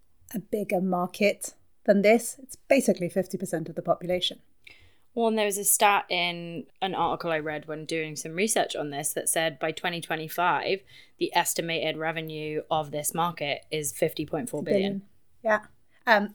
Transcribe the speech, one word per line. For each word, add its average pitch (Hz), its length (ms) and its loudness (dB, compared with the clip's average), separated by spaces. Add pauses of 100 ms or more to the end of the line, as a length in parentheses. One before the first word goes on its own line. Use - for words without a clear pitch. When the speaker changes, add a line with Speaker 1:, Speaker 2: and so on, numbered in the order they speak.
(340)
Speaker 1:
a 214 40 -4
bigger 202 420 -2
market 185 760 0 (300)
than 202 180 6
this. 220 400 6
It's - 140 -16
basically 202 520 2
fifty 190 280 -2
percent 165 320 -4
of 165 60 -14
the 170 80 -8
population. 175 560 -2 (760)
Speaker 2:
Well, 233 140 0
and 220 100 2
there 214 100 2
was 202 120 0
a 202 60 -4
stat 202 440 6
in 175 580 -4 (140)
an 190 140 -2
article 165 380 0
I 156 80 0
read 151 260 -6
when 156 180 -8
doing 156 300 -4
some 160 200 -10
research 202 420 0
on 147 140 -4
this 143 240 -4
that - 140 -4
said 160 300 0
by 160 140 -2
twenty 170 280 -4
twenty-five, 160 840 0 (360)
the - 160 -2
estimated 165 640 0
revenue 156 720 -4
of 156 220 0
this 147 200 -4
market 165 500 -2 (100)
is 151 200 -2
fifty 160 320 -2
point 139 240 -6
four 196 140 -6
billion. 196 180 2
Speaker 1:
Billion. 196 220 -2 (400)
Yeah. 214 180 2 (460)
Um, 208 280 6